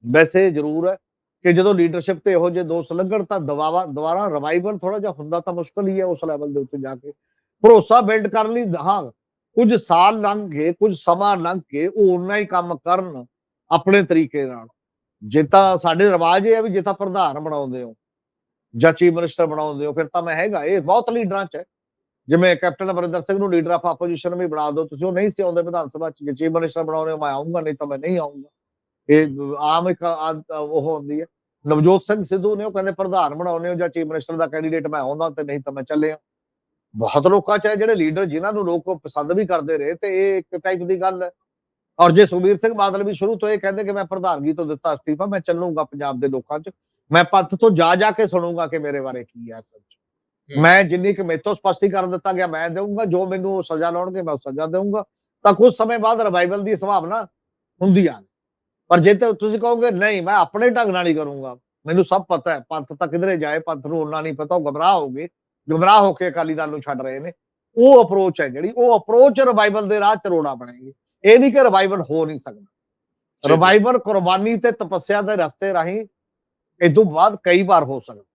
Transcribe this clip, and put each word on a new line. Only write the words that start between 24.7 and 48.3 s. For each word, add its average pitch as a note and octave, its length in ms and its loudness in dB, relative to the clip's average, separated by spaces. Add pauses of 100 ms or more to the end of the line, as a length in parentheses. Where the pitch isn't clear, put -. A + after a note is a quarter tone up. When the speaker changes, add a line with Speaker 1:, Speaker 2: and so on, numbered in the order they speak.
Speaker 1:
ਦਿਓ D#3 140 -4
ਤੁਸੀਂ, D3+ 220 -8
ਉਹ F#3+ 60 -4
ਨਹੀਂ G3 160 -2
ਸੀ G3 140 -6
ਆਉਂਦੇ F3 200 -2
ਵਿਧਾਨ E3+ 260 -6
ਸਭਾ D#3+ 220 -8
'ਚ। - 120 -20
ਜੇ C#3+ 100 -8
ਚੀਫ D#3+ 200 -4
ਮਿਨਿਸਟਰ E3 300 -4
ਬਣਾਉਂਦੇ D#3+ 300 -4
ਹੋ, D#3 60 -6
ਮੈਂ D3 120 -4
ਆਊਂਗਾ, D#3+ 300 -6
ਨਹੀਂ D#3 140 -6
ਤਾਂ D3 120 -10
ਮੈਂ C#3 120 -8
ਨਹੀਂ E3+ 200 -4
ਆਊਂਗਾ। C#3+ 320 -10 (580)
ਇਹ D#3 180 6 (320)
ਆਮ D#3+ 300 0
ਇੱਕ F3 160 -4
ਆ-, D#3+ 380 -4 (140)
ਉਹ D3+ 260 -4
ਹੁੰਦੀ D3+ 380 -6
ਹੈ। E3 60 -10 (400)
ਨਵਜੋਤ D#3 360 4
ਸਿੰਘ G#3+ 200 -4
ਸਿੱਧੂ F#3+ 340 -2
ਨੇ, G#3 80 -8
ਉਹ G#3+ 80 -8
ਕਹਿੰਦੇ F#3+ 200 -4
ਪ੍ਰਧਾਨ F3+ 420 -2
ਬਣਾਉਂਦੇ E3+ 340 -6
ਹੋ F3+ 60 -4
ਜਾਂ F3 140 -4
ਚੀਫ E3 180 -6
ਮਿਨਿਸਟਰ D#3+ 300 -8
ਦਾ D#3+ 100 -2
ਕੈਂਡੀਡੇਟ, D#3 400 -6
ਮੈਂ D3+ 140 -6
ਆਉਂਦਾ D3+ 300 -4
ਤੇ D3 120 -10
ਨਹੀਂ C#3+ 180 -8
ਤਾਂ C#3 120 -12
ਮੈਂ C#3 100 -12
ਚੱਲਿਆ। D#3 360 -4 (800)
ਬਹੁਤ C#3 300 0
ਲੋਕਾਂ G3+ 320 2
'ਚ G#3+ 80 -4
ਹੈ G#3+ 80 2
ਜਿਹੜੇ A3 200 0
ਲੀਡਰ, E3 300 -2
ਜਿਨ੍ਹਾਂ E3+ 280 -4
ਨੂੰ G#3 120 -4
ਲੋਕ E3+ 380 -4
ਪਸੰਦ D3 300 -6
ਵੀ F#3+ 140 0
ਕਰਦੇ D#3+ 320 -2
ਰਹੇ D3 160 -4
ਤੇ G3 140 -8
ਇਹ F#3+ 300 0
ਇੱਕ F3+ 180 -10
ਟਾਈਪ F#3 260 -6
ਦੀ F3+ 180 -4
ਗੱਲ F#3 220 -2
ਹੈ। F3 80 -8 (680)
ਔਰ E3+ 120 6
ਜੇ F#3 160 8
ਸੁਖਬੀਰ F#3 300 2
ਸਿੰਘ A3+ 180 -2
ਬਾਦਲ G3 280 -2
ਵੀ G3+ 120 -4
ਸ਼ੁਰੂ G3+ 200 -2
ਤੋਂ G#3 140 -4
ਇਹ G#3+ 100 0
ਕਹਿੰਦੇ G3 260 -4
ਕਿ G3+ 80 -4
ਮੈਂ G3 120 -4
ਪ੍ਰਧਾਨਗੀ E3 480 -4
ਤੋਂ D#3+ 140 -4
ਦਿੱਤਾ D3+ 280 -4
ਅਸਤੀਫਾ, D3+ 320 -6
ਮੈਂ G3+ 140 -4
ਚੱਲੂੰਗਾ E3+ 440 -4
ਪੰਜਾਬ C#3 360 -8
ਦੇ C#3 80 0
ਲੋਕਾਂ C3+ 300 -6
'ਚ, D#3+ 120 -12 (420)
ਮੈਂ E3+ 120 6
ਪੰਥ F#3+ 300 0
ਤੋਂ A3+ 160 4
ਜਾ E3+ 240 4
ਜਾ G#3 160 2
ਕੇ G#3+ 160 0
ਸੁਣੂੰਗਾ E3+ 400 -4